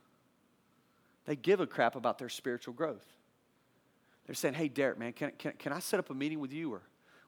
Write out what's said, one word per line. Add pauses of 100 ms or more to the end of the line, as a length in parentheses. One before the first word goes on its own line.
(1300)
They
give
a
crap
about
their
spiritual
growth. (1200)
They're
saying,
"Hey,
Derek,
man,
can,
can,
can
I
set
up
a
meeting
with
you
or (460)